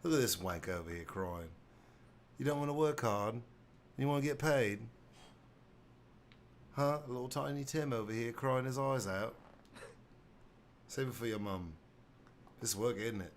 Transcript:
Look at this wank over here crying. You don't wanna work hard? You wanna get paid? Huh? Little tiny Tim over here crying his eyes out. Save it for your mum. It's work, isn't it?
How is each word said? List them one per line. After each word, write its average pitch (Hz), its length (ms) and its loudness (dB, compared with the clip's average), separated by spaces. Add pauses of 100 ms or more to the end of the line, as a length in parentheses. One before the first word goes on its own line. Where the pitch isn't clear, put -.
Look 170 100 4
at 151 60 6
this 120 200 4
wank 87 280 -2
over 85 220 -2
here 85 140 -6
crying. 87 460 -4 (880)
You 131 60 -2
don't 143 140 2
wanna 143 140 0
work 151 280 4
hard? 107 400 2 (560)
You 135 100 0
wanna 143 160 2
get 143 160 0
paid? 127 400 4 (2000)
Huh? 143 320 2
Little 123 200 -4
tiny 143 360 -2
Tim 147 300 0
over 110 180 0
here 117 200 0
crying 127 340 2
his 131 140 -2
eyes 135 260 2
out. 98 300 -2 (1500)
Save 135 220 -2
it 120 40 -6
for 117 140 -4
your 107 120 0
mum. 95 340 -4 (880)
It's 90 140 -2
work, 110 220 0
isn't 107 240 -2
it? 85 160 -8